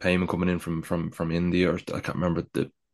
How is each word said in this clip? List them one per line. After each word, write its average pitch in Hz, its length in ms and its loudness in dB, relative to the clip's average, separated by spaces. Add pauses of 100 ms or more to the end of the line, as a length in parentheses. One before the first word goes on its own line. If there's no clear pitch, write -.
payment 90 300 2
coming 90 180 0
in 87 100 2
from, 82 240 -4
from, 82 300 -2
from 82 180 -4
India, 87 420 2
or 85 40 0
I - 240 -6
can't - 160 -4
remember, 85 360 0
the, - 180 -2 (240)